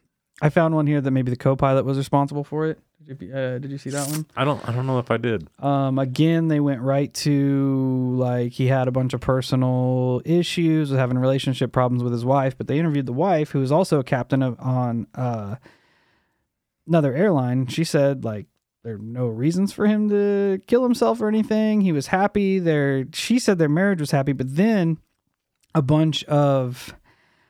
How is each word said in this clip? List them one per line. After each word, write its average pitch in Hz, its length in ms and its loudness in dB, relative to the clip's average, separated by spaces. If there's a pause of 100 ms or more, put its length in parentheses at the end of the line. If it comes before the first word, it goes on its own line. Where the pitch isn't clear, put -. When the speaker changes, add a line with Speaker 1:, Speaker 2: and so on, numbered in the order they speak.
(420)
Speaker 1:
I 151 80 2
found 160 240 2
one 151 140 2
here 147 120 2
that 135 100 0
maybe 131 200 0
the 123 60 -2
co-pilot 135 480 2
was 135 140 -2
responsible 143 460 -2
for 156 220 -6
it. 156 140 -6 (240)
Did 143 180 -16
you, 98 120 -16
uh, 127 240 -4
did 135 120 -10
you 139 80 -10
see 139 120 -14
that 139 200 -4
one? 156 160 -6 (100)
Speaker 2:
I 131 80 0
don't, 143 240 -2
I 117 40 -2
don't 123 140 -2
know 131 120 0
if 123 120 -2
I 117 60 2
did. 113 320 -2 (120)
Speaker 1:
Um, 139 380 0
again, 156 500 2
they 151 120 2
went 139 220 0
right 139 320 0
to, 135 1040 0
like, 123 340 0
he 131 140 -2
had 131 200 2
a 127 40 -2
bunch 131 240 -2
of 123 80 -4
personal 127 1040 0
issues, 160 640 2
was 135 100 0
having 127 160 0
relationship 131 560 0
problems 123 300 2
with 123 100 -2
his 117 120 -2
wife, 135 340 2
but 110 80 -8
they 135 120 0
interviewed 147 280 0
the 120 80 -4
wife, 156 380 0
who 139 80 0
was 131 120 0
also 160 260 2
a 131 60 -2
captain 135 380 0
of, 123 180 -2
on, 123 540 -2
uh, 113 420 -6 (1300)
another 151 280 2
airline. 131 520 2
She 160 180 -4
said, 139 400 0
like, 107 220 -8 (380)
there 113 100 -8
are 101 40 -10
no 117 280 -6
reasons 160 460 -2
for 214 140 -2
him 214 240 2
to 202 560 0
kill 240 160 2
himself 233 380 2
or 214 80 0
anything. 214 520 2
He 190 120 2
was 139 160 -2
happy. 196 500 2
Their, 143 540 0
she - 260 0
said 208 200 2
their 160 100 4
marriage 180 320 2
was 147 100 -4
happy, 139 220 0
but 131 240 -4
then 180 420 2 (760)
a 160 80 2
bunch 151 420 2
of 139 720 0 (560)